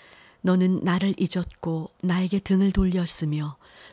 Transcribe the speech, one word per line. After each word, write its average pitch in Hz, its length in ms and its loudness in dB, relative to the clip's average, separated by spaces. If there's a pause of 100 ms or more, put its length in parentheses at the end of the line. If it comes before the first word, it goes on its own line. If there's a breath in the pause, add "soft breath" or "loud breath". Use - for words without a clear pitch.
(420 loud breath)
너는 185 420 2
나를 185 340 0
잊었고 170 760 -4 (100)
나에게 185 360 0
등을 190 320 2
돌렸으며 165 840 0 (360 loud breath)